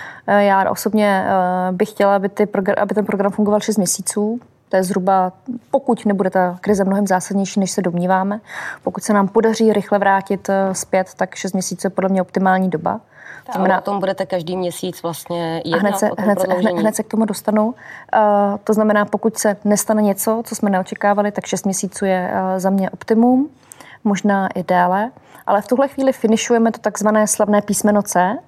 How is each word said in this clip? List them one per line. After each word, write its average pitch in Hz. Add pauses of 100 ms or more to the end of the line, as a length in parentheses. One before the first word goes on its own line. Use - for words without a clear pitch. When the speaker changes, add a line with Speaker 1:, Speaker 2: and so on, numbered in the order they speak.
(260)
Speaker 1:
Eh, 202
já 196
osobně, 202
eh, 185
bych 196
chtěla, 202
aby 196
ty 208
progr-, 202
aby 202
ten 208
program 196
fungoval 208
šest 208
měsíců. 208 (280)
To -
je 190
zhruba, 185 (380)
pokud 262
nebude 196
ta 180
krize 202
mnohem 196
zásadnější, 190
než 190
se 202
domníváme, 185 (420)
pokud -
se -
nám 196
podaří 226
rychle 202
vrátit, 196
eh, 196
zpět, 185
tak -
šest 190
měsíců 185
je 190
podle 190
mě 190
optimální 185
doba. 165 (480)
Speaker 2:
A 254
Speaker 1:
Znamená 190
Speaker 2:
o -
tom 202
budete 190
každý 180
měsíc 180
vlastně 170
Speaker 1:
A -
Speaker 2:
jednat 170
Speaker 1:
hned 202
se, 208
Speaker 2:
o -
tom 214
Speaker 1:
hned 202
se, 185
Speaker 2:
prodloužení? 185
Speaker 1:
hned, 175
hned 214
se -
k -
tomu 220
dostanu. 214 (400)
Eh, - (460)
to -
znamená, 208
pokud 208
se 202
nestane 208
něco, 214
co -
jsme 208
neočekávali, 202
tak -
šest -
měsíců 190
je, 185
eh, 190
za 190
mě 190
optimum, 247 (560)
možná 202
i -
déle. 180 (360)
Ale 202
v -
tuhle 269
chvíli 269
finišujeme 226
to -
takzvané 214
slavné 208
písmeno 208
C, 185 (100)